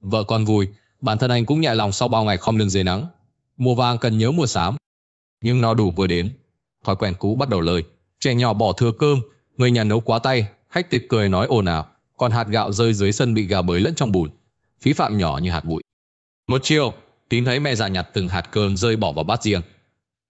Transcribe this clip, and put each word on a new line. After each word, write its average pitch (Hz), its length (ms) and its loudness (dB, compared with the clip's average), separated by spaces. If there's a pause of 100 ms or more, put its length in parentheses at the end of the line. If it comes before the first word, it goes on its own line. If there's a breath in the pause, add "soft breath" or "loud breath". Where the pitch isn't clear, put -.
Vợ 104 240 -2
con 110 200 0
vui, 104 240 2 (320 soft breath)
bản 110 180 -2
thân 127 120 2
anh 120 160 2
cũng 151 140 2
nhẹ 139 140 2
lòng 104 180 0
sau 120 160 -2
bao 113 160 2
ngày 104 120 0
khom 110 200 -2
lưng 104 140 2
dưới 95 140 0
nắng. 95 220 -2 (500)
Mùa 127 180 2
vàng 120 240 0
cần 110 200 0
nhớ 113 120 2
mùa 160 160 0
xám. 101 300 -2 (640)
Nhưng 120 200 2
no 113 140 2
đủ 110 160 2
vừa 92 160 0
đến, 87 260 -2 (520)
thói 98 120 0
quen 98 220 -2
cũ 104 160 0
bắt 135 140 -2
đầu 98 120 0
lơi. 85 240 0 (360)
Trẻ 131 140 0
nhỏ 120 180 2
bỏ 104 200 0
thừa 117 260 0
cơm, 147 220 2 (360 soft breath)
người 123 140 2
nhà 117 140 2
nấu 107 160 2
quá 113 180 0
tay, 123 280 0 (240)
khách 170 200 -4
tiệc 123 180 0
cười 107 200 2
nói 95 180 0
ồn 120 180 2
ào, 80 220 -2 (300)
còn 120 160 0
hạt 117 160 -2
gạo 104 240 -2
rơi 113 220 2
dưới 101 180 0
sân 120 220 0
bị 107 120 0
gà 92 160 0
bới 87 180 0
lẫn 156 140 0
trong 123 180 -2
bùn, 82 180 0 (500)
phí 139 120 2
phạm 113 260 0
nhỏ 76 240 0
như 90 80 -2
hạt 82 140 -4
bụi. 80 180 -4 (680)
Một 131 160 2
chiều, 147 280 2 (360)
Tín 120 160 0
thấy 127 160 0
mẹ 143 140 -2
già 107 140 -2
nhặt 92 240 -4
từng 92 160 -2
hạt 87 140 -4 (100)
cơm 101 240 0
rơi 110 200 0
bỏ 98 160 -2
vào 78 120 -4
bát 107 180 -2
riêng. 101 180 0 (680)